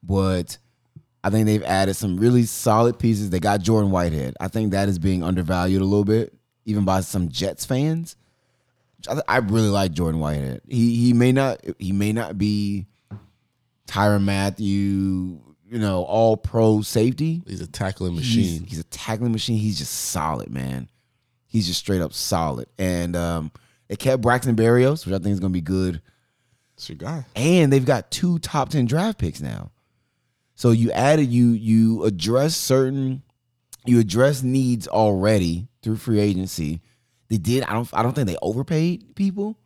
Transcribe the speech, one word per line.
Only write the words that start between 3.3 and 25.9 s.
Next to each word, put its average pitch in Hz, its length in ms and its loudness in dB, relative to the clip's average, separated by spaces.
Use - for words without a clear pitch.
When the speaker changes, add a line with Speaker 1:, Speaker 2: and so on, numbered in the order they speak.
Speaker 1:
They 87 100 0
got 101 220 0
Jordan 104 280 2
Whitehead. 80 500 -2
I 95 80 -6
think 110 240 -2
that 98 160 0
is 95 100 -2
being 90 260 0
undervalued 90 580 0
a - 20 0
little 104 200 2
bit, 107 280 0
even 104 180 0
by 95 160 2
some 90 300 -4
Jets 82 340 -6
fans. 156 520 -4
I, 143 180 -4
I - 120 0
really 110 300 2
like 98 240 0
Jordan 80 280 -2
Whitehead. 71 480 -4
He, 117 280 2
he 120 160 4
may 120 200 6
not, 135 280 0
he 92 140 -4
may 101 200 0
not 104 260 -6
be 101 480 -2
Tyrann 104 360 2
Mathieu, 98 1160 -2
you 117 100 -8
know, 98 260 0
all 110 320 2
pro 110 460 2
safety. 151 640 -2
Speaker 2:
He's 92 140 -10
a 85 60 -10
tackling 92 460 -6
Speaker 1:
He's, 113 240 -2
Speaker 2:
machine. 85 300 0
Speaker 1:
he's 98 120 -10
a 82 60 -8
tackling 113 480 -4
machine. 110 260 -2
He's 104 200 -2
just - 140 -8
solid, 76 580 -6
man. 65 380 -8
He's 107 200 0
just 87 140 -4
straight 95 220 -2
up 76 100 -6
solid. 76 560 -4
And, 87 380 -2
um, 85 340 -4
they 104 80 -8
kept 127 260 0
Braxton 120 340 2
Berrios, 123 500 4
which 92 80 -4
I 95 40 -2
think 95 140 -2
is 95 80 -2
gonna 92 120 -2
be 90 80 -2
good. 90 420 -2